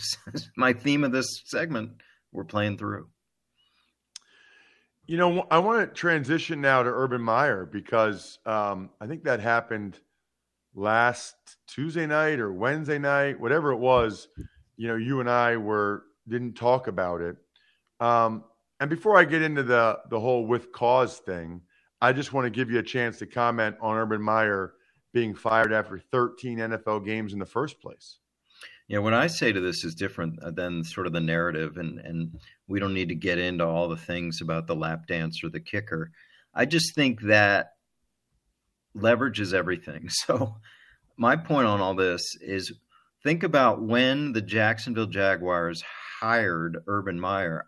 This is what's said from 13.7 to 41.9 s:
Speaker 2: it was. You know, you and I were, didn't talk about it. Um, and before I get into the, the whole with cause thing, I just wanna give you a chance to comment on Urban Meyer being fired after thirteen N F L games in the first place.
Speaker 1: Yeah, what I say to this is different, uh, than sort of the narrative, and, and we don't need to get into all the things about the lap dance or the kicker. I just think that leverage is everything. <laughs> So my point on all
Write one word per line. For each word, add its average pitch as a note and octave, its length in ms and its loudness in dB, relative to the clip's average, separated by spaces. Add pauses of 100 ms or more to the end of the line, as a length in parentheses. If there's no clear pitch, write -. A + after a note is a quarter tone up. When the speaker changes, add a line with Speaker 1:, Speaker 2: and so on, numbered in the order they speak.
Speaker 2:
it A#2 60 -2
was. A#2+ 500 2 (480)
You A2+ 120 -6
know, A2+ 80 -2
you B2+ 240 -2
and A#2+ 80 -2
I A#2+ 280 4
were, G#2 480 0 (240)
didn't A#2+ 260 -4
talk B2 320 2
about F2+ 340 -2
it. F2 160 -6 (640)
Um, A#2 440 2 (360)
and C#3 80 -2
before E3+ 280 4
I F3 80 10
get D#3 180 2
into D3+ 200 0
the, A#2 360 4 (120)
the A2+ 100 -2
whole A#2+ 260 0
with A#2 260 -2
cause A#2+ 460 2
thing, F2 440 -10 (380)
I B2 120 6
just C3 200 -6
wanna B2+ 180 0
give A2+ 200 -2
you A#2+ 80 2
a A2 40 2
chance A#2 360 -4
to G#2 80 -12
comment A#2 540 0
on A2 160 -2
Urban A2 260 -2
Meyer G#2+ 520 0 (380)
being A2+ 220 0
fired A2 380 2
after G#2 260 -2
thirteen A#2+ 640 -4
N A2+ 120 -4
F A2 140 -6
L G#2+ 140 -2
games G#2+ 320 -6
in G2+ 60 -6
the F#2+ 80 -6
first C3+ 340 -6
place. - 380 -20 (680)
Speaker 1:
Yeah, G#2 120 -2
what A2 160 2
I C3 120 4
say D3+ 260 0
to G2 80 -2
this F2+ 240 -2
is E2 100 -8
different, E2+ 480 -6
uh, E2+ 80 -10
than F2 340 -6
sort F2+ 220 -6
of E2 60 -4
the E2+ 80 -2
narrative, D#2+ 560 -2
and, D#2+ 220 -8
and E2 400 -8 (300)
we G2 100 -4
don't G2 160 -2
need F#2 140 -2
to E2+ 60 -6
get F2 240 -2
into F2+ 280 0
all E2+ 220 0
the E2 80 -4
things F2 440 -6
about E2 260 -4
the E2 100 -4
lap D#2+ 300 -6
dance E2 360 -4
or E2 60 -8
the E2 120 -10
kicker. G#2 500 -8 (440)
I B2+ 120 2
just D#3+ 280 0
think B2+ 280 0
that G#2 500 6 (1200)
leverage A2 460 2
is F#2+ 140 -2
everything. E2 600 -2
<laughs> - 120 -4
So G#2+ 300 0 (600)
my A#2+ 200 4
point D3 300 2
on G#2 140 4
all F#2+ 140 0